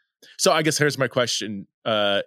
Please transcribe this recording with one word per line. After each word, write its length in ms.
So 140
I 100
guess 160
here's 200
my 100
question. 600
Uh, 440